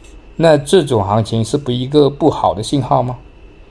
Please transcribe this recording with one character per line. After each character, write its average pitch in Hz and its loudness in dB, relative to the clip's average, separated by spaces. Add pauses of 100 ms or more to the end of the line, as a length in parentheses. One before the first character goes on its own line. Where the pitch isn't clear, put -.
(380)
那 160 4
这 160 2
种 123 0
行 104 0
情 113 -2
是 - -2
不 139 -6
一 127 -4
个 143 2
不 143 0
好 95 0
的 98 -8
信 135 -2
号 135 0
吗？ 123 -6 (560)